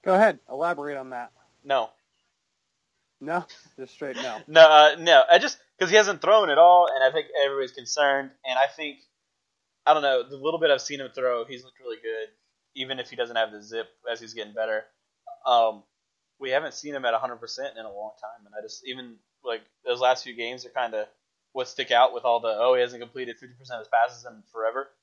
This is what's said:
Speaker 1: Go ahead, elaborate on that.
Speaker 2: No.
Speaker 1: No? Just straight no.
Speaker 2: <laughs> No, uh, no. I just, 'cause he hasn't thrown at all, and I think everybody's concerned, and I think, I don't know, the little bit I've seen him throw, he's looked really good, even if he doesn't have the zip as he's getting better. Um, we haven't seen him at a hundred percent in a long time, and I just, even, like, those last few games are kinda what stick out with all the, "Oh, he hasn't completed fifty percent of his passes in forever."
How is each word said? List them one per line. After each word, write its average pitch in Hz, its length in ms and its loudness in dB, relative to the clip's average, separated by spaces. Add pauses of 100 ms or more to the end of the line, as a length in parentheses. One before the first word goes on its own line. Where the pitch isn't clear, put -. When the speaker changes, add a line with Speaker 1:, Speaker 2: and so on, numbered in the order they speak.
Speaker 1:
Go 190 100 2
ahead, 196 260 2 (100)
elaborate 147 460 -8
on 131 140 -16
that. 120 200 -14 (340)
Speaker 2:
No. 131 260 -2 (1300)
Speaker 1:
No? 165 260 -8 (320)
Just 131 160 -18
straight 131 220 -14
no. 117 260 -10
Speaker 2:
<laughs> - 60 -20
No, 160 200 10
uh, 151 300 8
no. 160 320 6
I 175 80 8
just, - 180 -2 (220)
'cause 185 100 -2
he 196 80 4
hasn't 196 240 2
thrown 196 300 2
at 143 80 2
all, 175 340 8
and 131 100 -2
I 131 100 4
think 156 160 -4 (140)
everybody's 139 300 -4
concerned, 139 600 -4 (120)
and 127 140 -4
I 139 80 2
think, 143 320 -12 (880)
I 147 80 4
don't 151 80 -2
know, 131 260 -2
the 139 80 -18
little 156 240 -4
bit 156 100 2
I've 135 120 2
seen 143 180 -12
him 131 140 -14
throw, 123 320 -4
he's 127 180 -18
looked 127 160 -20
really 117 220 -12
good, 110 260 -10 (460)
even 131 240 -10
if 120 100 -12
he 127 80 -20
doesn't 120 200 -6
have 110 160 -2
the 104 100 -18
zip 113 240 -12 (240)
as 113 100 -8
he's 110 140 -20
getting 104 180 -14
better. 110 320 -8 (600)
Um, 113 380 0 (560)
we 131 100 -10
haven't 143 240 -4
seen 147 180 -16
him 135 120 -10
at 117 100 -2
a 113 40 -2
hundred 120 180 -8
percent 117 420 -16
in 113 60 -16
a 104 80 -16
long 104 180 -16 (100)
time, 107 240 -20
and 101 140 -20
I 107 40 -14
just, 110 220 -20
even, 127 300 -16 (300)
like, 117 180 -8 (240)
those 123 140 -4
last 127 240 0
few 127 100 -18
games 123 320 -12
are - 40 -20
kinda 110 360 -6 (460)
what 127 160 -8
stick - 240 -6
out 123 200 4
with 120 120 -10
all 120 160 0
the, 117 80 -6
"Oh, 117 260 2
he 127 60 2
hasn't 120 200 -4
completed 120 380 -14
fifty 123 160 -20
percent 127 260 -16
of 110 60 -18
his - 20 -20
passes 120 360 -2
in 113 260 -20
forever." 113 400 -6 (120)